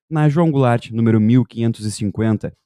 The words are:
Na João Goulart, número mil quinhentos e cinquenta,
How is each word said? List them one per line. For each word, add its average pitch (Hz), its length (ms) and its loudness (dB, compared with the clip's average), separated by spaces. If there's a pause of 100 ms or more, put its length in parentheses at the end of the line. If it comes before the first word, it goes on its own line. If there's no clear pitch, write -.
(100)
Na 151 180 0
João 160 220 2
Goulart, 123 400 0
número 113 280 2
mil 117 240 4
quinhentos 113 440 -4
e 107 40 -4
cinquenta, 104 600 -4 (140)